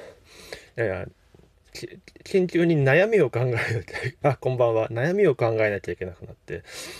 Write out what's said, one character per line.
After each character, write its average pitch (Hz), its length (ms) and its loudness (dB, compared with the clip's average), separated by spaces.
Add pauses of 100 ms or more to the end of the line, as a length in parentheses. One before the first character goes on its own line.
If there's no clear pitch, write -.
(760)
い - 20 -10
や 117 60 0
い - 20 0
や、 92 200 -6 (640)
き-、 - 120 -14 (380)
緊 185 240 0
急 170 160 2
に 165 180 4
悩 151 280 4
み 220 100 4
を 135 100 4
考 120 120 -2
え 127 100 0
な 113 80 -2
き - 60 -4
ゃ、 113 100 -4 (480)
<laughs> - 80 -
あ、 127 60 -2
こ 127 140 -4
ん 123 60 -4
ば 120 100 4
ん 117 60 2
は。 113 140 0
悩 123 260 -2
み 202 140 4
を 131 80 4
考 120 120 0 (120)
え 110 100 4
な 101 120 -4
き - 80 -10
ゃ - 20 -4
い 87 60 -6
け 92 80 -8
な 92 80 -10
く - 120 -18
な 101 60 -18
っ - 40 -18
て、 - 280 -12 (360)